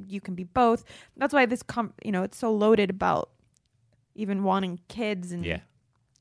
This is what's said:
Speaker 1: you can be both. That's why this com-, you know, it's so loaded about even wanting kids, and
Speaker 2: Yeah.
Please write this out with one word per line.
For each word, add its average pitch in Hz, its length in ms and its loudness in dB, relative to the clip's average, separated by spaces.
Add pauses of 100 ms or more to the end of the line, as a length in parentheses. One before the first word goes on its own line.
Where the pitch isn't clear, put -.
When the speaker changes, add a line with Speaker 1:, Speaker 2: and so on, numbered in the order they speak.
Speaker 1:
you 196 120 -8
can 185 160 -10
be 180 80 -8
both. 233 400 2 (320)
That's 277 180 -2
why 269 120 6
this 233 180 -2
com-, - 300 -6 (100)
you 214 80 -4
know, 185 120 0
it's - 140 -8
so 226 140 -2
loaded 214 380 4
about 180 400 0 (840)
even 202 280 -4
wanting 190 460 0
kids, 202 420 -6
and 175 140 -6
Speaker 2:
Yeah. 82 160 -4 (600)